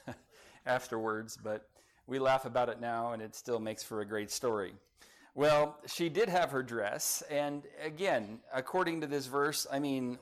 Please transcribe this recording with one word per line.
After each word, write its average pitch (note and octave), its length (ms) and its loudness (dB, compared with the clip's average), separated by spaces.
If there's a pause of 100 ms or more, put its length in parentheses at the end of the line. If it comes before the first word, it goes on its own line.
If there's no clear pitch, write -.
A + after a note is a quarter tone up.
<laughs> - 600 -18
afterwards, A2+ 720 -2
but G#2+ 320 -6 (380)
we C3 120 -2
laugh C3 260 4
about B2 240 2
it A2+ 120 -2
now, A#2 320 -2
and A2 100 -6
it A2 120 -12
still A#2+ 240 0
makes A2 240 -4
for A2 200 -4
a G2+ 40 -6
great G#2 240 -2
story. G#2 440 0 (640)
Well, D3 520 4
she E3+ 220 0
did G3 180 4
have E3+ 240 4
her C3 100 2
dress, A2+ 680 -2
and C#3+ 360 -2 (180)
again, D3+ 560 0 (140)
according E3 480 0
to D3+ 80 -2
this C#3 180 -2
verse, C#3+ 420 0
I C#3 120 0
mean, C3 420 0